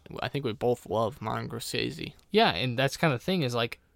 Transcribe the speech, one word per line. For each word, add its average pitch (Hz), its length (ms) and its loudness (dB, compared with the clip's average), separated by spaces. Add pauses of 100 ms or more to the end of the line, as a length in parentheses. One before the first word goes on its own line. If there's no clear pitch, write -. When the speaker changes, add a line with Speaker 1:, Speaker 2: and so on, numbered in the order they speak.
(200)
Speaker 1:
I - 80 -2
think 139 180 -4
we 110 60 -2
both 120 340 0
love 110 340 -2
Martin 117 300 -4
Scorsese. 117 640 -4 (160)
Speaker 2:
Yeah, 202 240 6
and 120 240 -2
that's 135 180 2
kind 160 160 4
of 117 80 0
the - 40 -18
thing 180 180 2
is, 123 120 0
like, 117 260 0 (160)